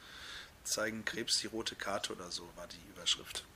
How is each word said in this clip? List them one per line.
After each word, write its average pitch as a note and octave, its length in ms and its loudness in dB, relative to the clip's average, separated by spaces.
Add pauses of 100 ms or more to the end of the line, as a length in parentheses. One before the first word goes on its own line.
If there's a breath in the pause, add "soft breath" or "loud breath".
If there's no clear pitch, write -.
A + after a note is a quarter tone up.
(640 loud breath)
"Zeigen A2 400 2
Krebs - 360 4
die A2+ 60 0
rote A2 300 0
Karte" - 360 2
oder F2+ 180 -4
so F2 120 -2 (140)
war F2 100 -8
die E2+ 280 -12
Überschrift, - 500 2 (120)